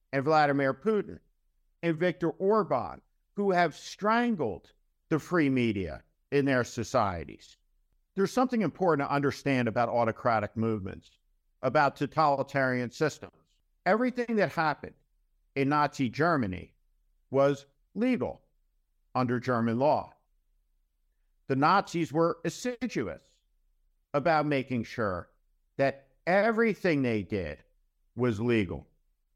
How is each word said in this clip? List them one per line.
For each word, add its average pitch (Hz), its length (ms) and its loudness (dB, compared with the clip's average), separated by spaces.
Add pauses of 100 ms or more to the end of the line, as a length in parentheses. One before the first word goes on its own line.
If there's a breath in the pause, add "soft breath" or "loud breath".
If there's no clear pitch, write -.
(140)
and 135 100 -2
Vladimir 143 500 2
Putin 190 460 -4 (640)
and 170 140 0
Viktor 170 340 -2
Orban, 151 720 0 (340)
who 202 160 0
have 175 240 2
strangled 208 960 -2 (380)
the 156 100 2
free 160 300 2
media 101 540 0 (280)
in 139 140 2
their 127 180 2
societies. 98 960 -4 (580)
There's 196 160 0
something 247 300 0
important 156 460 0
to 139 60 -2
understand 139 540 0
about 117 220 0
autocratic 113 640 0
movements, 110 640 -4 (440)
about 135 340 2
totalitarian 135 960 0
systems. - 420 -4 (520)
Everything 233 500 0
that 185 160 2
happened 151 440 -4 (600)
in 135 140 2
Nazi 143 400 0
Germany 110 640 -2 (580)
was 139 340 2 (300)
legal 196 460 -2 (760)
under 127 240 0
German 117 400 0
law. 135 340 0 (1300)
The 139 80 -2
Nazis 165 580 0
were 165 320 0
assiduous 170 760 -6 (920)
about 151 320 2
making 131 380 -2
sure 95 460 -4 (480)
that 135 320 -2 (180)
everything 202 760 2
they 113 220 0
did 87 340 -6 (580)
was 117 240 0
legal 107 480 0 (480)